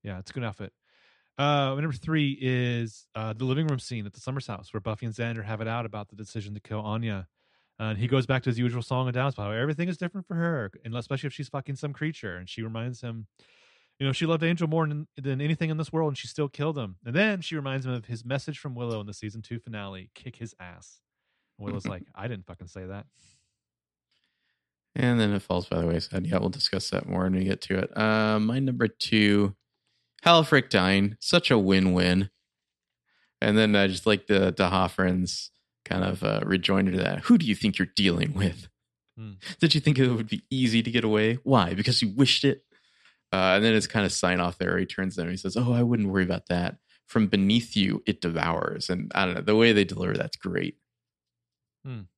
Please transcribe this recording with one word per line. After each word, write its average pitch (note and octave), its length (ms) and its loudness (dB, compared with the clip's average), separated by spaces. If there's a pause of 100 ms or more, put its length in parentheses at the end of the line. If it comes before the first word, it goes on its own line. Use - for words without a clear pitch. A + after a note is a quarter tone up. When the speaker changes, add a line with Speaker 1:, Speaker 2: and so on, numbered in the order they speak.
Speaker 1:
Yeah, F#2+ 160 -10
it's F#2+ 120 -16
a - 40 -20
good B2+ 100 -6
outfit. G2+ 280 -10 (640)
Uh, C#3+ 380 2
number D3 180 -4
three D3 480 -2
is, B2 720 -2
uh, A2 200 -6
the A#2+ 100 -6
living C#3 220 0
room C3+ 140 -2
scene A2 260 -8
at G2+ 80 -14
the - 60 -20
Summers C3 260 -8
house F#2+ 260 -12
where G#2+ 80 -6
Buffy A2 240 -6
and A2+ 100 -6
Xander A#2 300 -6
have G#2+ 160 -8
it A2 80 -6
out A#2 160 -4
about G#2 240 -10
the G2+ 80 -20
decision G2+ 380 -10
to G#2 60 -12
kill G#2+ 200 -8
Anya. G#2+ 480 -4 (500)
And A2 180 -4
he A2+ 120 -2
goes C3 180 2
back C3 160 0
to B2+ 80 0
his A#2+ 80 -2
usual A#2+ 240 -2
song B2+ 240 -2
and A#2+ 80 -4
dance B2+ 180 -2
about G#2 120 -8
how G2+ 80 -6
everything D3 360 -2
is F3+ 80 -6
different F3+ 300 -8
for F3+ 80 -8
her, E3 360 -2 (140)
and A#2 100 -8
especially C3 340 -6
if - 40 -8
she's C#3+ 160 -12
fucking C#3 280 -8
some D3 180 -8
creature. B2 420 -8
And F2+ 100 -12
she - 160 -14
reminds A2+ 380 -8
him, A#2 260 -10 (720)
you C#3 80 -2
know, C3+ 60 2
she D#3 140 -2
loved D#3+ 160 2
Angel E3 260 2
more D#3+ 180 2
than, D3+ 300 -6
than C3+ 240 -4
anything D#3 300 0
in D#3 80 -2
this D#3+ 120 -6
world, D#3+ 180 0
and C3+ 100 -4
she A#2+ 100 -12
still D3 220 -4
killed D3 260 -4
him. G2+ 200 -8 (100)
And A#2+ 100 -8
then G3+ 240 2
she D#3+ 160 -8
reminds C3+ 300 -4
him B2+ 60 -4
of A#2 120 -6
his A#2 180 -10
message C#3 360 -6
from C3+ 160 -10
Willow A#2 260 -6
in G2+ 60 -10
the G#2 80 -12
season A2 260 -12
two A#2 180 -10
finale, G2 560 -12
"Kick - 220 -18
his A#2 240 -14
ass." - 400 -20 (580)
And G2+ 100 -16
Willow's G2 180 -8
Speaker 2:
<laughs> - 20 -8
Speaker 1:
like, F#2 140 -10 (120)
"I G2 140 -10
didn't G2+ 160 -10
fucking F2 240 -18
say F#2 160 -16
that." G2 220 -14 (1900)
Speaker 2:
And B2 260 2
then G#2 120 2
it G2 100 -2
falls F#2 260 -2
by E2+ 120 -2
the E2+ 60 0
wayside. F2 400 -4
Yeah, F#2 120 0
we'll F#2 100 0
discuss - 420 -4
that F#2+ 180 -4
more F#2 140 -2
when F#2 120 0
we F#2 100 0
get F#2+ 180 -2
to F#2+ 160 -2
it. - 180 -4
Uh, A2 440 2
my A2+ 180 0
number B2 300 0
two, G2+ 680 4 (680)
Halfric D#3+ 440 6
dying, G2 520 4
such - 300 2
a B2 80 8
win-win. F#2+ 720 4 (1120)
And G#2 160 4
then G#2+ 200 6
I G2 100 6
just F#2 200 -2
like G#2 200 2
the F#2+ 260 4
D'Hoffrins F#2 1000 0 (340)
kind F#2 200 -2
of, G2 180 -4
uh, G#2 220 0
rejoinder F#2+ 480 2
to F#2 60 0
that. F#2 220 0
"Who A#3+ 180 6
do E3 80 2
you G#2+ 80 2
think G2+ 240 -2
you're F#2+ 180 0
dealing F2 380 2
with? F2+ 340 -2 (480)
Speaker 1:
Hmm. A2 160 -14 (280)
Speaker 2:
Did D#3+ 140 4
you D3+ 60 2
think C#3 180 2
it C3 120 4
would A2 180 -2
be - 220 -4
easy A#2+ 320 2
to A#2+ 80 -4
get A#2 140 2
away? G#2+ 380 2
Why? G2+ 320 4
Because G#2 280 0
you A2 120 0
wished C3 300 4
it?" C#3 200 0 (680)
Uh, F#2+ 240 4
and G#2 80 4
then A2+ 100 6
it's G#2 120 2
kind G#2 180 0
of F#2+ 80 0
sign F2+ 280 2
off F2+ 180 -2
there. F2+ 180 0
He F#2 100 0
turns F#2+ 280 -6
to A2 60 -6
them F#2 80 -4
and F2+ 40 -4
he F#2+ 60 -6
says, F#2+ 180 -6
"Oh, A#2+ 160 2
I A#2+ 100 4
wouldn't A2+ 280 2
worry F#2+ 140 2
about F2+ 240 -2
that. F2+ 300 -2 (280)
From G#2+ 220 2
beneath G#2 480 2
you, G2+ 300 0
it G#2 140 -2
devours." E2+ 720 -2
And F2+ 240 -4
I G2 100 4
don't F#2 120 0
know, - 40 -4
the G#2+ 160 4
way A#2 160 8
they G#2 120 6
deliver - 340 -2
that's - 180 -4
great. - 400 -6 (1080)
Speaker 1:
Hmm. B2+ 160 -12 (180)